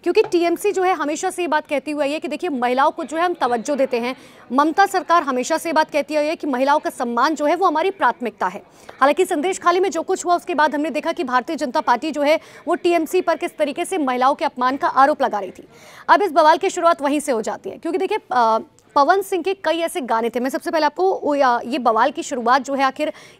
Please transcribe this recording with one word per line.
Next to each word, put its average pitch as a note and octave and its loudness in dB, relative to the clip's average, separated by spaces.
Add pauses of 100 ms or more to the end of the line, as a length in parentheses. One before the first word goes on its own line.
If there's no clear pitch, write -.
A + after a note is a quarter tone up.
क्योंकि F4 2
टीएमसी F4 0
जो F#4 -2
है F#4 2
हमेशा D#4 -4
से F4+ -6
ये F4 -2
बात D4+ -2
कहती D4 -4
हुई D4 -4
आई C#4 -2
है D#4 -4
कि E4+ -8
देखिए E4+ -6
महिलाओं B3+ 0
को E4 -10
जो D4 -8
है E4 0
हम F4+ 0
तवज्जो C4 -2
देते C4 -2
हैं। B3 -6 (360)
ममता D#4 2
सरकार E4+ 0
हमेशा C4 -2
से E4+ -4
ये D#4 -4
बात D#4 2
कहती D4 -4
आई D4 2
है D#4+ -2
कि D#4+ -8
महिलाओं C4+ 2
का E4 -4
सम्मान B3+ -2
जो D4 -4
है D#4+ 2
वो F#4 0
हमारी E4+ 0
प्राथमिकता A#3 -2
है। F#3 -8 (380)
हालांकि D4 4
संदेश F4+ -2
खाली F4 2
में F#4+ 0
जो D#4+ -4
कुछ F#4 -4
हुआ F4 2
उसके E4 -6
बाद D4+ 2
हमने D4+ -2
देखा D#4 -4
कि F4 -4
भारतीय B3+ -2
जनता D4+ -2
पार्टी C#4 0
जो D4 -4
है D4+ 4 (280)
वो E4+ 2
टीएमसी F4 0
पर E4 0
किस - -8
तरीके D4+ -2
से F#4+ -4
महिलाओं C4 2
के D#4 -6
अपमान B3+ -2
का B3+ -2
आरोप C4+ 4
लगा G#3 -2
रही F#3+ -8
थी। - -20 (420)
अब D#4+ 6
इस F#4+ 0
बवाल D#4+ 6
की F#4+ -2
शुरुआत E4+ 2
वहीं C#4+ 0
से C#4 -4
हो A3 -2
जाती G3+ -8
है, F#3 -14
क्योंकि E4+ -4
देखिए, F#4+ -2 (140)
अ, A3+ 2 (360)
पवन D#4 4
सिंह F4+ -4
के F#4+ -2
कई E4 -2
ऐसे E4 -4
गाने A#3 -2
थे। A#3+ -4
मैं B3+ -2
सबसे D#4+ -6
पहले D#4 0
आपको F4+ 0
वो C#4+ 0
या, B3+ 4
ये B3+ -4
बवाल A#3 2
की E4 -8
शुरुआत B3+ 0
जो C4+ -6
है C4+ 0
आखिर D4 -2 (260)